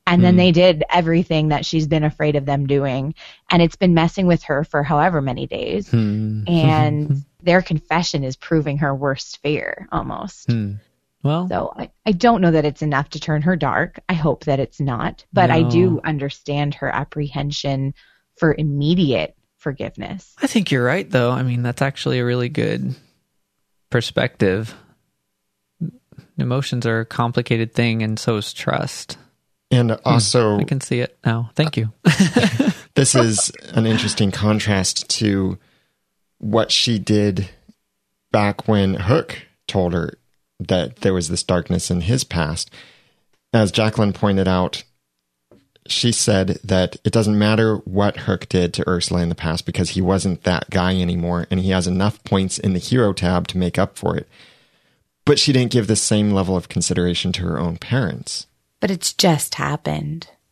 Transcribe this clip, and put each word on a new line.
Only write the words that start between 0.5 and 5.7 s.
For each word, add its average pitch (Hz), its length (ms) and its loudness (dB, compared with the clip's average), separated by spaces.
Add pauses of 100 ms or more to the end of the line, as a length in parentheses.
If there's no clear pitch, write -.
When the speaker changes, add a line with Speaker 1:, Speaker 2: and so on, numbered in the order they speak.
Speaker 1:
did 170 380 6
everything 165 600 2
that 147 160 0
she's 156 220 0
been 151 160 2
afraid 151 320 0
of 139 100 -2
them 143 220 0
doing. 139 460 0 (360)
And 170 120 4
it's 165 160 2
been 185 160 4
messing 170 340 2
with 170 160 2
her 143 220 -2
for 143 180 -2
however 151 380 2
many 131 260 -4
days. 101 420 -6